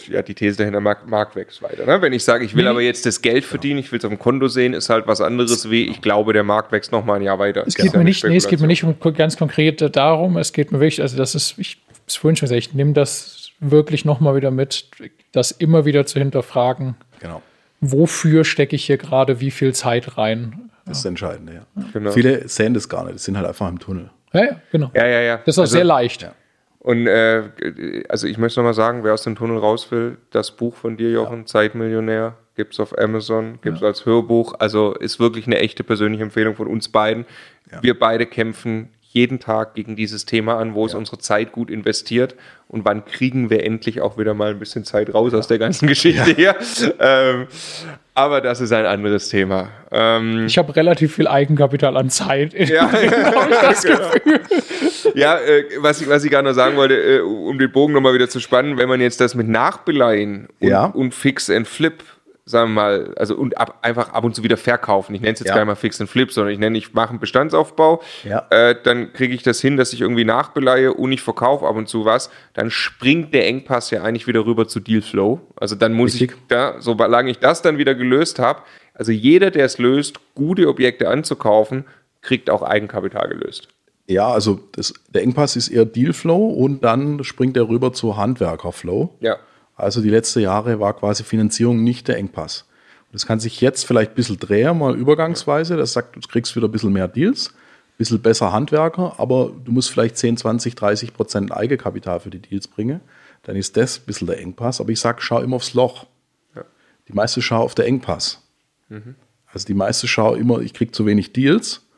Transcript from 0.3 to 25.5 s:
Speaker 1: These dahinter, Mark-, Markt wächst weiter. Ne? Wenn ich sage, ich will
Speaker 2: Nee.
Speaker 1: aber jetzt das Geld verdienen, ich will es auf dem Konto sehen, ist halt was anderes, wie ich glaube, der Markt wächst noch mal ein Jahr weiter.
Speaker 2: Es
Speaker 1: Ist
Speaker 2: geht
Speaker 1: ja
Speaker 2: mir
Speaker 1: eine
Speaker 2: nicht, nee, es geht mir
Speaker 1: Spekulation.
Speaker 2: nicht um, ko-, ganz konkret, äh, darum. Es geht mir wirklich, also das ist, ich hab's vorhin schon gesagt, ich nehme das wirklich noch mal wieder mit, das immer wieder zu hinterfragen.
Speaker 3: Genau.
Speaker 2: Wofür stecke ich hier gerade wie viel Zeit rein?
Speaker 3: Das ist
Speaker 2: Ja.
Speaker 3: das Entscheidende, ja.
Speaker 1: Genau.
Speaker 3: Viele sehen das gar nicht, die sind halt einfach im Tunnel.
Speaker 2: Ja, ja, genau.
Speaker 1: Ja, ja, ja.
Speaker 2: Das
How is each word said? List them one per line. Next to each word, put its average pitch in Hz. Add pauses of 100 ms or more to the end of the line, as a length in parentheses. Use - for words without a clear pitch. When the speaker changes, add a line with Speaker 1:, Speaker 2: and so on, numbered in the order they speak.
Speaker 1:
These 101
dahinter, 104
Mark-, 104
Markt 107
wächst -
weiter. -
Ne? 180
Wenn 139
ich 123
sage, 120
ich 104
will 139
Speaker 2:
Nee. 123
Speaker 1:
aber 120
jetzt 120
das 107
Geld 123
verdienen, 143
ich -
will 120
es 117
auf 104
dem 104
Konto 131
sehen, 123
ist -
halt 113
was 107
anderes, 117
wie 117
ich -
glaube, 107
der 104
Markt 104
wächst 104
noch 110
mal 107
ein 101
Jahr 98
weiter. 101
Speaker 2:
Es -
Speaker 1:
Ist 180
Speaker 2:
geht 190
Speaker 1:
ja 170
Speaker 2:
mir -
Speaker 1:
eine -
Speaker 2:
nicht, 185
nee, 165
es 185
geht 175
mir 151
Speaker 1:
Spekulation. -
Speaker 2:
nicht 170
um, 160
ko-, 160
ganz 156
konkret, 156
äh, 151
darum. 160
Es 160
geht 147
mir 143
wirklich, 156
also 127
das 131
ist, -
ich - (200)
hab's -
vorhin 160
schon 151
gesagt, 120
ich 120
nehme 143
das - (200)
wirklich 151
noch 147
mal 143
wieder 135
mit, 135 (420)
das 123
immer 160
wieder 143
zu -
hinterfragen. 131 (260)
Speaker 3:
Genau. 82 (380)
Speaker 2:
Wofür 156
stecke 147
ich 139
hier 139
gerade 131
wie 131
viel 131
Zeit 120
rein? 113 (160)
Speaker 3:
Das 156
ist -
Speaker 2:
Ja. 95
Speaker 3:
das -
Entscheidende, 85
ja. 101 (100)
Speaker 1:
Genau. 104
Speaker 3:
Viele 120
sehen 113
das 123
gar -
nicht, 90
die 98
sind 98
halt 95
einfach 92
im 87
Tunnel. 92 (220)
Speaker 2:
Ja, 185
ja, 269 (100)
genau. 147
Speaker 1:
Ja, 117
ja, 120
ja. 117
Speaker 2:
Das 156